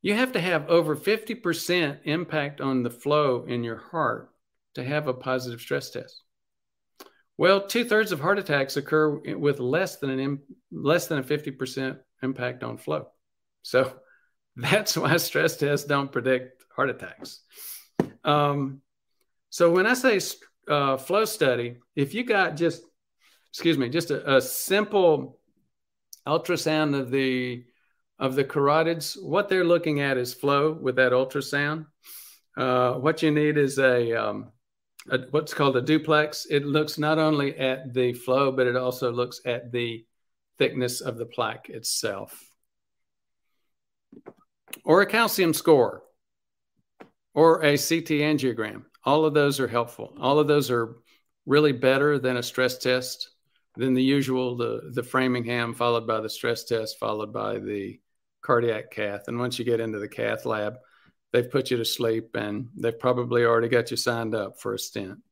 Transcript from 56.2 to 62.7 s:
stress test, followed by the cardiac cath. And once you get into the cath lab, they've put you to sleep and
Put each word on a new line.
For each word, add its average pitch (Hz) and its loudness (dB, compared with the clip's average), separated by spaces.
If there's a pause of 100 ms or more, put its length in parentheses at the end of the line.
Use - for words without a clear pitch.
stress 120 -4
test, 110 -4
followed 107 -4
by 107 -4
the 101 -8 (420)
cardiac 117 0
cath. 101 -8
And 120 -6
once 123 -4
you 120 -4
get 117 0
into 110 -4
the 107 -8
cath 110 -6
lab, 107 -4 (560)
they've 123 2
put 131 -2
you 123 0
to 113 -2
sleep 113 -2
and 107 -6